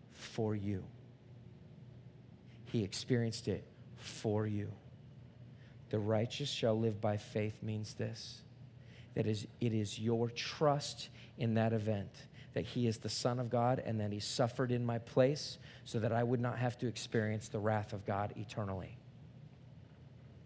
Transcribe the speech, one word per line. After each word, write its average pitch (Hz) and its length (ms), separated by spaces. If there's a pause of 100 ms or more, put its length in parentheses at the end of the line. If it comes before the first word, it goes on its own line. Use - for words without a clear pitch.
(120)
for 107 420
you. 101 300 (1800)
He 113 180
experienced 117 640
it - 160 (320)
for 107 500
you. 104 240 (1160)
"The 107 100
righteous 110 500
shall 110 300
live 110 220
by 104 160
faith" 107 480
means 107 300
this, - 480 (720)
that 113 120
is, 107 220 (120)
it 120 120
is 107 260
your 117 320
trust - 800 (280)
in 117 180
that 113 180
event, 107 380 (420)
that 85 120
he 120 220
is 113 120
the - 100
Son 123 320
of 120 100
God 123 340
and 110 160
that 104 120
he 104 80
suffered 123 500
in 120 160
my 117 120
place 135 600 (260)
so - 140
that 110 140
I 117 100
would 120 180
not 120 180
have 123 200
to 127 80
experience 107 640
the 110 100
wrath 104 340
of 101 140
God 101 300
eternally. 98 600 (1500)